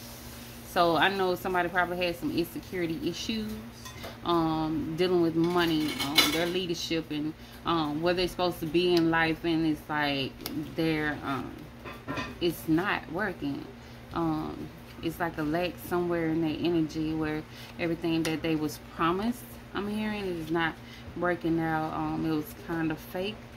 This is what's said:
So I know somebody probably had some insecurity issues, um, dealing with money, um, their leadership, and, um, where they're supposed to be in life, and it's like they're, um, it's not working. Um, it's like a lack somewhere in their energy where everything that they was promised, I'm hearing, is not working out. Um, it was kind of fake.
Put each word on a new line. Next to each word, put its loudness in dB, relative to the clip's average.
So 4
I 6
know 2
somebody 0
probably 2
had 0
some -2
insecurity -2
issues, -4
um, 2
dealing 6
with 4
money, 4
um, 4
their 4
leadership, -2
and, -2
um, 2
where 4
they're 2
supposed 0
to -4
be 4
in 8
life, 4
and 4
it's 0
like 2
they're, 2
um, -4
it's 0
not 2
working. -2
Um, -2
it's -4
like -2
a -2
lack 0
somewhere 2
in 2
their 0
energy 2
where 0
everything 2
that 0
they 2
was -2
promised, 0
I'm -2
hearing, -2
is -4
not 2
working 2
out. 0
Um, -2
it 2
was -4
kind 0
of -4
fake. -4